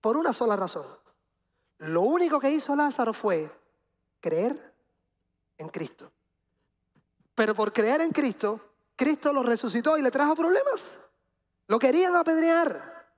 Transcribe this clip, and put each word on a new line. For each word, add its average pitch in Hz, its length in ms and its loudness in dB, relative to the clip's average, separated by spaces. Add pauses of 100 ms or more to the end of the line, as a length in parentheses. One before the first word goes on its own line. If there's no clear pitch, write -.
Por 226 160 0
una 320 160 0
sola 220 240 0
razón. 175 300 -6 (920)
Lo 160 220 -2
único 302 400 2
que 269 100 2
hizo 285 240 0
Lázaro 269 380 0
fue 170 400 -2 (680)
creer 180 540 -4 (840)
en 156 100 -12
Cristo. 151 420 -12 (1200)
Pero 214 200 0
por 214 180 -2
creer 240 280 2
en 330 100 0
Cristo, 226 500 -2 (360)
Cristo 294 360 0
lo 277 100 0
resucitó 233 560 0
y 294 40 0
le 262 80 2
trajo 294 240 2
problemas. 392 640 0 (680)
Lo 220 120 2
querían 349 380 4
apedrear. 330 1000 0